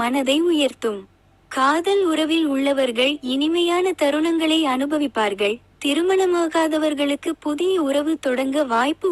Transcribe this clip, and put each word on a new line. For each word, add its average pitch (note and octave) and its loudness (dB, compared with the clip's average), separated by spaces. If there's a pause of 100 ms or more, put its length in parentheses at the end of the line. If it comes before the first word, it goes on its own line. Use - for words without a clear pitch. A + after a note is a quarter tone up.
மனதை C4 0 (140)
உயர்த்தும். B3+ 0 (580)
காதல் E4+ 2 (100)
உறவில் D#4 0
உள்ளவர்கள் C4+ 0 (200)
இனிமையான E4+ 0
தருணங்களை D#4 0 (140)
அனுபவிப்பார்கள். A#3 -2 (280)
திருமணமாகாதவர்களுக்கு D#4+ 0 (140)
புதிய F4 0 (140)
உறவு D4 0 (100)
தொடங்க C4+ 0
வாய்ப்பு C4+ 0